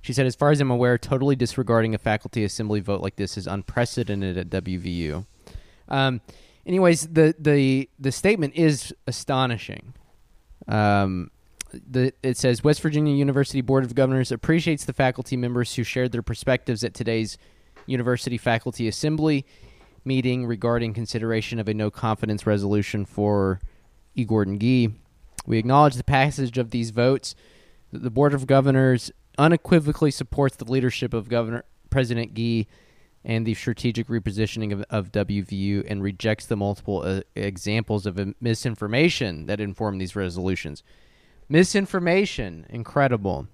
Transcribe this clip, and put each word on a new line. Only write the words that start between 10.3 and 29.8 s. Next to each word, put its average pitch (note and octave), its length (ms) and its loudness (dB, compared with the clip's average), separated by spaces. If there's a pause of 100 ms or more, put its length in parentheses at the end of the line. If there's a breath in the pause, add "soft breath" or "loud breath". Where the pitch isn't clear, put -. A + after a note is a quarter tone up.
Um, G2+ 600 2 (420)
the, B2+ 400 -2 (100)
it C3 140 0
says, B2 260 2
"West D3+ 200 4
Virginia D3+ 320 2
University C#3 480 0
Board C3+ 220 2
of A#2+ 100 -8
Governors C3 360 2
appreciates D#3+ 540 0
the C3+ 80 -6
faculty B2+ 440 -2
members B2 380 -2
who B2 80 -2
shared B2+ 300 -2
their A#2 100 -2
perspectives B2 600 -2
at - 100 -6
today's A2+ 440 -4 (480 soft breath)
University B2 520 -2
Faculty A#2 480 -2
Assembly D3+ 600 0 (580 soft breath)
meeting B2+ 420 0
regarding A#2 480 -2
consideration A2+ 640 -4
of G#2+ 100 -2
a G#2+ 60 0
no G#2+ 160 0
confidence G#2+ 560 -2
resolution G2+ 580 0
for G2+ 560 0 (540 soft breath)
E. B2 100 -2
Gordon G2+ 340 0
Gee. A#2 360 2 (520)
We A2+ 120 2
acknowledge C3+ 360 4
the B2 100 -8
passage C3+ 540 0
of A#2 120 -4
these A#2 200 -2
votes. A#2+ 440 2 (580 soft breath)
The - 180 -6
Board C#3 240 4
of C3 120 -4
Governors C3 640 4 (260)
unequivocally D#3 760 4